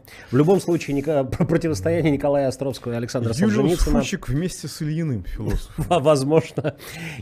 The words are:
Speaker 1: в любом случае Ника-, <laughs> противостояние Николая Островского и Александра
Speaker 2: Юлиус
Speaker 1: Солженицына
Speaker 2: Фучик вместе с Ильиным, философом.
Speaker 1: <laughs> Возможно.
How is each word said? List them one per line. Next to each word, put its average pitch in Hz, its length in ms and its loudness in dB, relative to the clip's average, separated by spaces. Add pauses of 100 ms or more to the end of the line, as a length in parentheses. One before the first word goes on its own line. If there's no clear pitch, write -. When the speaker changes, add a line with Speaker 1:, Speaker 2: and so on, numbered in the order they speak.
(300)
Speaker 1:
в 117 60 0
любом 156 240 6
случае 151 380 -2
Ника-, 143 260 0
<laughs> 131 240 -2
противостояние 165 640 0
Николая 143 380 2
Островского 123 420 -6
и 117 60 -4
Александра 117 360 -2
Speaker 2:
Юлиус 202 220 2
Speaker 1:
Солженицына 208 460 2
Speaker 2:
Фучик - 260 -4
вместе 160 400 -4
с - 140 -12
Ильиным, 151 420 -2
философом. - 640 -4
Speaker 1:
<laughs> 170 160 2
Возможно. 147 720 2 (460)